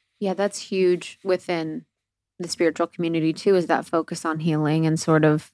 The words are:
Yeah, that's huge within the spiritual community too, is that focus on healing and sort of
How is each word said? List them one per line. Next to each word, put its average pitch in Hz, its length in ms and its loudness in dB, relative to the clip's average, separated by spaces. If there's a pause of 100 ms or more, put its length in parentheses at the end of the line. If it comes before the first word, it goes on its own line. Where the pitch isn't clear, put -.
(200)
Yeah, 196 140 -4
that's 196 260 -4
huge 180 640 -2
within 165 600 -4 (540)
the 175 100 -8
spiritual 170 380 0
community 165 460 -2
too, 196 220 2
is 175 120 2
that 160 180 0
focus 165 400 -4
on 160 140 -2
healing 156 460 0
and 160 140 0
sort 156 260 4
of 151 280 0